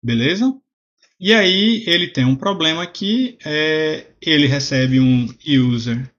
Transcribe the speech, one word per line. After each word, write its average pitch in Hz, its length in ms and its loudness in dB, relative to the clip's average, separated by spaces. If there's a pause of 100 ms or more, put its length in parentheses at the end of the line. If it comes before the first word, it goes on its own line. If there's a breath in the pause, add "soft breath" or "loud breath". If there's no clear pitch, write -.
Beleza? 156 500 0 (640)
E 185 140 2
aí 208 540 2
ele 175 220 0
tem 131 180 0
um 131 100 2
problema 170 460 -2
aqui, 226 600 -4
é, 156 640 -2 (140)
ele 151 260 2
recebe 131 540 0
um 127 260 2 (200)
user 123 720 0